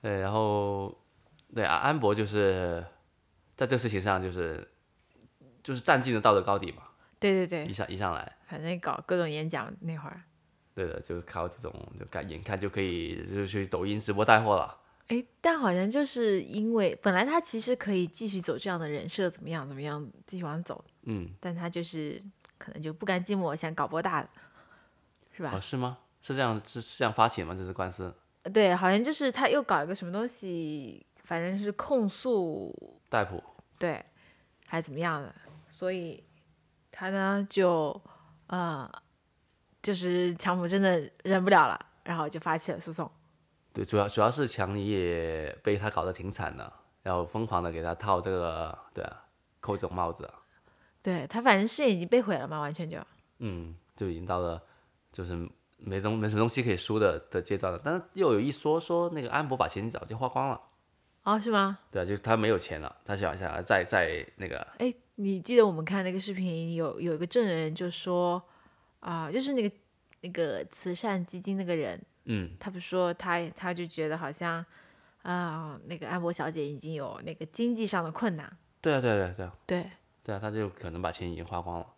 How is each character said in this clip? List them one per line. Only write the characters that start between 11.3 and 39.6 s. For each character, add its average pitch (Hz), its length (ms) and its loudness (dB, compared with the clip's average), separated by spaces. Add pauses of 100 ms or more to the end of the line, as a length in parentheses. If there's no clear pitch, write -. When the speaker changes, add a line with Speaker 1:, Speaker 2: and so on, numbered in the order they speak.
Speaker 1:
这 - 120 -10
种， - 140 -10 (240)
就 - 80 -12
干， - 240 -8
眼 80 140 -10
看 98 160 -4
就 98 100 -2
可 98 120 -4
以 85 520 -4
就 101 120 -2
去 98 200 -2
抖 92 200 -2
音 104 140 -2
直 107 120 -4
播 101 140 4
带 110 160 10
货 107 160 6
了。 - 200 0 (300)
Speaker 2:
哎， 240 160 0 (160)
但 339 180 4
好 233 160 2
像 185 160 2
就 285 160 2
是 220 360 2
因 214 320 -2
为， 208 280 4
本 202 120 4
来 185 120 4
他 311 140 2
其 277 200 -6
实 247 160 0
可 208 180 -2
以 180 120 2
继 190 220 -6
续 196 140 -4
走 165 160 -2
这 147 120 -6
样 180 100 -2
的 156 100 -6
人 147 180 -4
设， 180 220 0
怎 - 120 -12
么 156 80 -10
样， 156 180 -6
怎 139 80 -10
么 135 60 -10
样， 147 280 -6 (180)
继 185 100 -10
续 180 60 -6
往 147 100 -4
上 165 100 -4
走。 - 200 -10 (200)
Speaker 1:
嗯。 95 260 -6 (100)
Speaker 2:
但 175 160 -6
他 175 140 -6
就 175 120 -6
是 160 400 -6 (360)
可 - 160 -16
能 - 80 -12
就 156 100 -6
不 160 140 -8
甘 185 180 0
寂 202 140 -2
寞， 165 180 0
想 160 180 -6
搞 151 140 0
波 160 140 -2
大 170 200 0
的， - 80 -8 (1000)
是 - 120 -12
吧？ 151 120 -4
Speaker 1:
哦， 98 60 -2
是 - 160 -6
吗？ 123 220 -2 (220)
是 139 140 -6
这 135 60 2
样， 110 240 2
是， - 160 -10
是 - 160 -10
这 131 80 2
样 110 80 2
发 113 160 6
起 104 120 -4
的 80 60 -4
吗？ 87 100 -6
这 95 60 -6
次 92 80 -6
官 92 200 -4
司？ 90 220 -8 (380)
Speaker 2:
对， 196 240 6
好 180 140 4
像 202 120 6
就 277 120 0
是 285 180 0
他 254 160 2
又 285 140 4
搞 208 160 2
了 147 80 0
个 175 80 -4
什 190 120 -8
么 175 60 -8
东 214 160 -4
西， 156 800 -8 (180)
反 165 180 -4
正 185 160 -2
是 208 140 -2
控 220 380 2
诉 175 1000 -2
Speaker 1:
戴 113 160 2
普。 92 180 -6 (360)
Speaker 2:
对， 165 260 -2 (640)
还 165 140 -4
怎 160 100 -8
么 135 80 -8
样 160 220 -2
的， 123 120 -12 (340)
所 - 240 -4
以 175 320 -8 (680)
他 185 180 -8
呢， 196 400 2
就， 170 520 4 (460)
呃， 165 420 -4 (920)